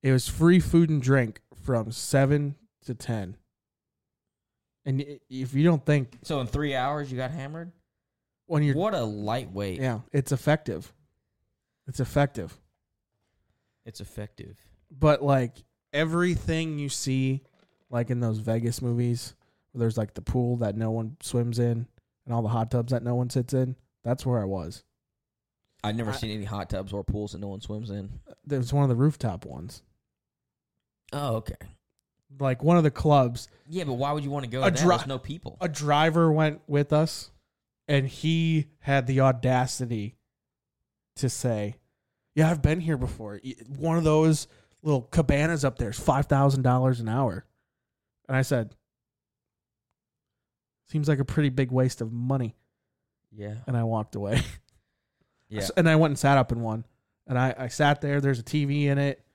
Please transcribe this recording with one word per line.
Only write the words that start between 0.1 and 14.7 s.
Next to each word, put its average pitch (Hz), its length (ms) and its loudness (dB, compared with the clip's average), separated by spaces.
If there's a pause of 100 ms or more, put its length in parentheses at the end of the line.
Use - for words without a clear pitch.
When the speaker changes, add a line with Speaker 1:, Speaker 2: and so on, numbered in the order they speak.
Speaker 1:
was 127 160 2
free 175 320 6
food 170 300 4
and 151 120 0
drink 127 380 2 (140)
from 117 400 -4
seven 143 640 2 (240)
to 131 120 -10
ten. 107 440 -8 (1500)
And 135 180 -2
i-, 143 180 -12 (100)
if 131 240 -8
you 139 100 2
don't 165 220 2
think 143 380 0
Speaker 2:
So 147 180 -4
in 123 60 -4
three 143 280 -4
hours 139 340 -4
you 127 80 -8
got 127 140 -6
hammered? 160 400 -12 (760)
Speaker 1:
when 151 160 2
you're 143 120 2
Speaker 2:
What 202 180 0
a 143 120 0
lightweight. 104 760 -4
Speaker 1:
Yeah, 127 220 -2 (100)
it's 143 220 0
effective. 131 580 -2 (960)
It's 131 140 -8
effective. 123 580 -2 (1300)
Speaker 2:
It's 113 160 -16
effective. - 560 -16 (320)